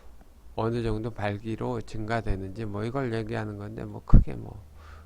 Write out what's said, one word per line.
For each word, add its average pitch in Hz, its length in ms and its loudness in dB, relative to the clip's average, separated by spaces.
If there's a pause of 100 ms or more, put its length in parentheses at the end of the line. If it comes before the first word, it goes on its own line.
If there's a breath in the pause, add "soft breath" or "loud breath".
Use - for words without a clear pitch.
(540 loud breath)
어느 117 280 0
정도 110 280 -2
밝기로 110 720 -4
증가되는지 107 840 -2
뭐 104 200 -4
이걸 120 280 -4
얘기하는 110 460 -4
건데, 107 260 -10
뭐 104 220 -12
크게 - 280 10
뭐 104 240 -10 (460 loud breath)